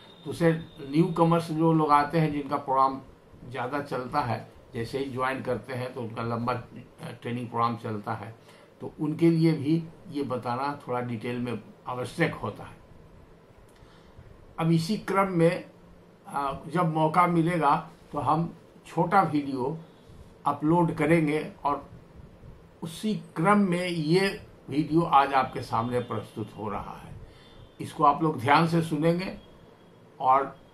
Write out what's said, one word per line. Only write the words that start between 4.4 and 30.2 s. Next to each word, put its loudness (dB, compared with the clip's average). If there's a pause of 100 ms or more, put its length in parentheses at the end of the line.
जैसे -4
ही -2
ज्वाइन -4
करते -6
हैं -6
तो -10
उनका -8
लंबा, -2
अ, -6 (580)
training -6
program -2
चलता -8
है, -12 (360)
तो -12
उनके 2
लिए 4
भी 0 (260)
ये -4
बताना -4
थोड़ा -2
डिटेल -6
में -6 (240)
आवश्यक -4
होता -10
है। -20 (1700)
अब 2
इसी 2
क्रम 0
में, 2 (560)
अ, -4 (100)
जब 0
मौका 4
मिलेगा 2 (220)
तो -6
हम 0 (320)
छोटा 2
वीडियो -2 (680)
अपलोड 2
करेंगे, 2 (120)
और -4 (920)
उसी -4
क्रम 2
में 2
ये 2 (300)
वीडियो 2
आज 4
आपके 0
सामने -2
प्रस्तुत -8
हो -8
रहा -8
है। -18 (640)
इसको -2
आप 4
लोग 0
ध्यान 4
से 2
सुनेंगे, 0 (840)